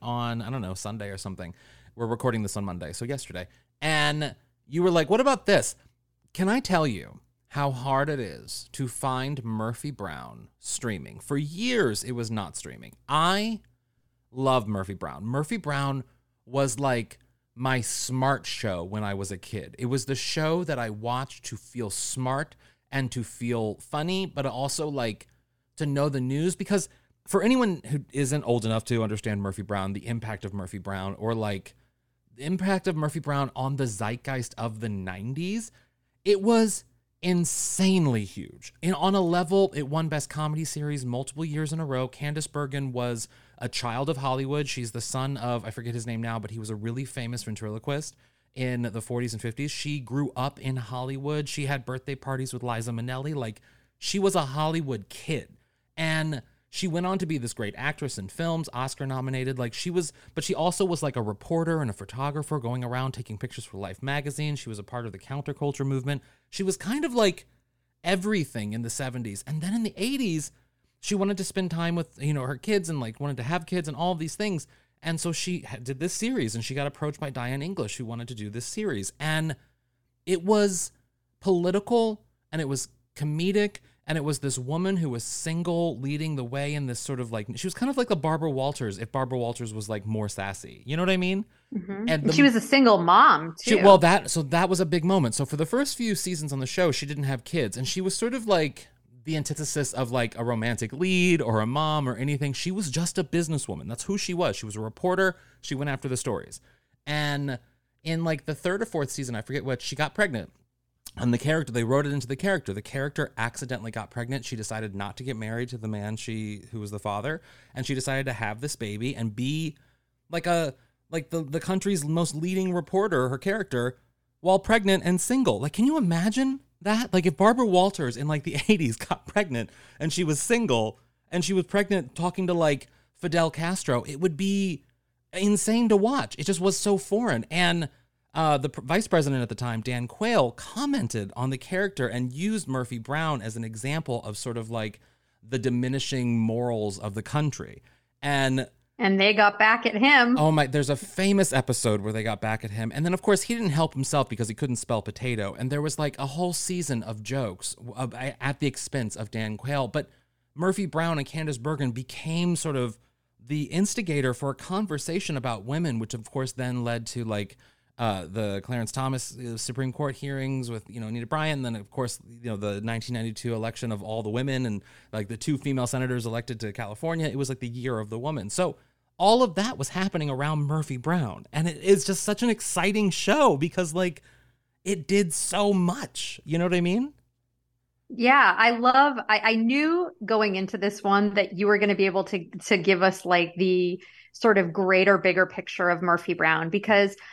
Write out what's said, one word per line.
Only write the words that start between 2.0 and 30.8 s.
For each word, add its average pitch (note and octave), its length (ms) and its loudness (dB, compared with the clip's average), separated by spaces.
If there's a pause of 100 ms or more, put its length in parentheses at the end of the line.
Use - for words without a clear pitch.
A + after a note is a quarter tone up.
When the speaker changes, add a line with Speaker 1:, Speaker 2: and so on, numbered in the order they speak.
Speaker 1:
recording A2+ 340 0
this G2+ 140 -4
on G2+ 80 -4
Monday, F2 280 -8
so - 120 -8
yesterday. A2+ 420 -8 (340)
And D3+ 540 0 (320)
you D#3+ 160 -2
were F#3 80 6
like, E3+ 180 4
"What G#3+ 120 4
about C4 260 2
this?" F#3+ 300 4 (560)
Can F#3 160 0
I A#3 100 4
tell F3+ 260 2
you, F2+ 360 -4 (340)
how C#3+ 160 0
hard C3+ 380 0
it D3 100 -2
is D2+ 540 -10
to - 160 -4
find C3 560 -4
Murphy A2+ 480 -4
Brown B1 560 -10 (100)
streaming. F#2 600 -6
For - 160 -4
years, E3+ 680 0
it B2+ 80 -8
was A#2+ 180 -4
not G#2 280 -4
streaming. A#1+ 400 -14 (120)
I F#3+ 520 0 (720)
love B2+ 340 2
Murphy G2 280 -4
Brown. D#2 300 -10
Murphy C#3 320 -2
Brown C#3 460 -2 (420)
was, C3 360 0
like, B2 400 -2 (340)
my B2+ 260 0
smart C3 640 0
show F#2 380 -4
when G#2 220 -6
I G2+ 100 -2
was G2 160 -6
a G2 80 -8
kid. - 400 -10
It B2 80 -4
was B2 200 -2
the C3+ 100 -2
show D#3+ 480 0
that D3 160 -2
I A2+ 100 -2
watched A#2+ 540 -6
to - 120 -10
feel A2+ 340 -6
smart C3 680 -4 (340)
and C3+ 220 -2
to B2 100 -4
feel A2+ 540 -2
funny, F3+ 500 -4
but C#3 200 -6
also, C3+ 420 -4
like, B2 400 -4 (480)
to D#3 100 -2
know C#3+ 220 2
the C3+ 120 0
news. D3 360 0
Because G3+ 320 0 (400)
for G3 120 2
anyone A3+ 460 4
who C#3 140 -2 (120)
isn't C#3+ 300 0
old A#2+ 220 2
enough A2 220 0
to A#2 180 0
understand G#2 380 -2
Murphy G2 200 -4
Brown, G2 300 -2
the G2+ 160 -8
impact A2 360 -6
of G2 80 -6
Murphy G2 260 -8
Brown, G2 420 -6